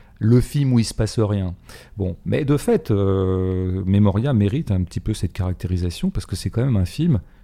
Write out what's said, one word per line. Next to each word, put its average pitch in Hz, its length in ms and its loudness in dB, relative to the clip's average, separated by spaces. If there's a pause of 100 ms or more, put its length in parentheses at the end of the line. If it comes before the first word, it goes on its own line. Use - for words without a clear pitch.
(180)
le 120 220 6
film 139 320 0
où 120 60 6
il 113 60 4
se - 100 -6
passe 110 240 -2
rien. 98 360 0 (440)
Bon, 92 260 -4
mais 147 220 -2
de 143 100 2
fait, - 340 0
euh, 92 920 0
Memoria 101 480 4
mérite 120 380 0
un 92 120 0
petit 87 180 -6
peu 110 120 -4
cette - 220 -6
caractérisation, 90 760 -4
parce - 160 -4
que - 120 -10
c'est - 120 -6
quand 117 160 -2
même 131 120 0
un 92 100 2
film 147 340 0 (240)